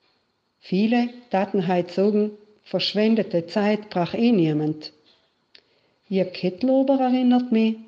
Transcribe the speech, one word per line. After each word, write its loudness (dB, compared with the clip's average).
Viele 0
taten -2
heut 0
sagen, 0
verschwendete -2
Zeit -2
braucht -4
eh 2
niemand. 0
Ihr 0
Kettel -4
aber 2
erinnert 2
mich, 2